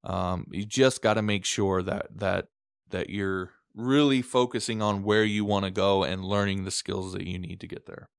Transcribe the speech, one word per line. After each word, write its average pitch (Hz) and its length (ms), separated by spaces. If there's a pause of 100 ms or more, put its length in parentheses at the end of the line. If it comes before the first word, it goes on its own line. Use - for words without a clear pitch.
um, 90 480
you 101 140
just 127 380
gotta 107 200
make 104 220
sure 95 380
that, - 240 (100)
that, 95 320 (420)
that 90 200
you're 95 400 (240)
really 131 480
focusing 120 600
on 101 220
where 104 180
you 104 220
wanna 98 260
go 98 320
and 92 220
learning 98 400
the 95 60
skills 95 420
that 95 140
you 90 120
need 90 220
to 87 80
get - 180
there. - 220 (100)